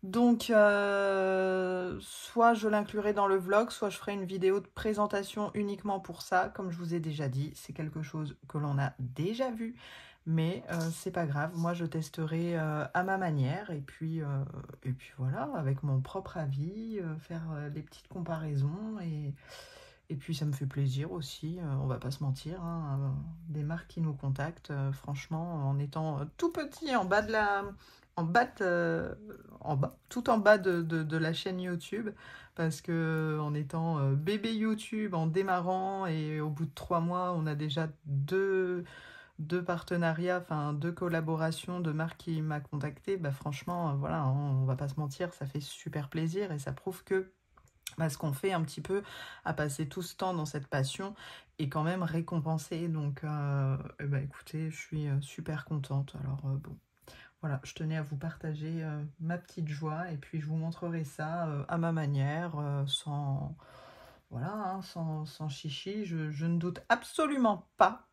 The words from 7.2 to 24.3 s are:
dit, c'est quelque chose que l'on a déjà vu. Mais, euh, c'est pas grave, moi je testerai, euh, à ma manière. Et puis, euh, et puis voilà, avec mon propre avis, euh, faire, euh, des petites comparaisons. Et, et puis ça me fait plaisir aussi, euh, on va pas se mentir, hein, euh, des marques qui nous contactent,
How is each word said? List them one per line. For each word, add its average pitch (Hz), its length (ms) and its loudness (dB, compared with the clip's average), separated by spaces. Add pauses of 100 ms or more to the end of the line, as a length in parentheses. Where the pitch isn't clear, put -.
dit, 135 240 -2
c'est - 180 -14
quelque 156 300 -6
chose 151 340 -6 (100)
que 151 120 -6
l'on 143 200 0
a 139 200 2
déjà 185 520 -2
vu. 226 260 -6 (500)
Mais, 165 440 2
euh, 165 220 0
c'est 180 180 -6
pas 175 140 0
grave, 143 300 0
moi 170 180 0
je 175 140 -2
testerai, 165 720 -2
euh, 151 340 0
à 175 100 2
ma 190 140 2
manière. 165 540 0
Et 151 100 -4
puis, 160 400 -6
euh, 139 240 -2 (380)
et 131 100 -2
puis - 240 -8
voilà, 139 400 0
avec 135 260 0
mon 135 200 2
propre 190 340 -6
avis, 180 640 -2
euh, 160 160 -4
faire, 165 360 -6
euh, 147 180 -4
des 147 100 -6
petites - 280 -16
comparaisons. 160 920 -2
Et, 151 320 -4 (800)
et 156 60 -4
puis 156 180 -4
ça 147 100 -2
me 147 80 2
fait 135 140 -2
plaisir 139 460 0
aussi, 165 480 -6
euh, 147 220 -2
on 135 40 0
va 123 100 0
pas 127 140 -4
se 139 120 -4
mentir, 156 400 -2
hein, 160 380 -2
euh, 139 80 0 (400)
des 151 140 -2
marques 160 260 -4
qui 170 140 -2
nous 156 100 2
contactent, 139 580 -2